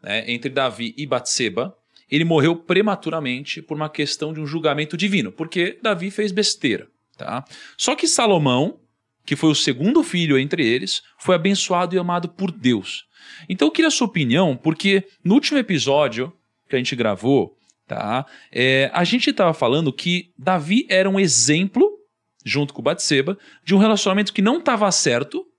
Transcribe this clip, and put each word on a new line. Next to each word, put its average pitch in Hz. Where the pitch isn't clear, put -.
né, 107
entre 120
Davi 120
e 147
Batseba, 120
ele 151
morreu 165
prematuramente 160
por 156
uma 151
questão 151
de 156
um 151
julgamento 151
divino, 165
porque 170
Davi 196
fez -
besteira, 180
tá? 127
Só 254
que 320
Salomão, 170
que -
foi 160
o 151
segundo 165
filho 165
entre 147
eles, -
foi 185
abençoado 180
e 185
amado 175
por 185
Deus. 123
Então 190
eu 302
queria 320
a -
sua 254
opinião, 151
porque 190
no 180
último 285
episódio 139
que -
a -
gente 127
gravou, 120
tá, 107
é, 131
a 180
gente 233
tava 170
falando 143
que -
Davi 180
era 190
um 196
exemplo, 190
junto 143
com 120
Batseba, 151
de 175
um 196
relacionamento 202
que 208
não 254
tava 214
certo 139